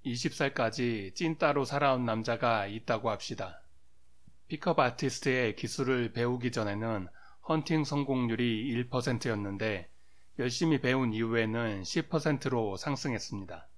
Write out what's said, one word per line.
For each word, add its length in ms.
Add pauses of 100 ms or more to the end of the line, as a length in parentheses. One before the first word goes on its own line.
이십 320
살까지 800
찐따로 500
살아온 400
남자가 640
있다고 420
합시다. 540 (840)
픽업 300
아티스트의 800
기술을 560
배우기 400
전에는 560 (400)
헌팅 360
성공률이 800
일 240
퍼센트였는데 1000 (500)
열심히 440
배운 320
이후에는 680
십 260
퍼센트로 640
상승했습니다. 920 (120)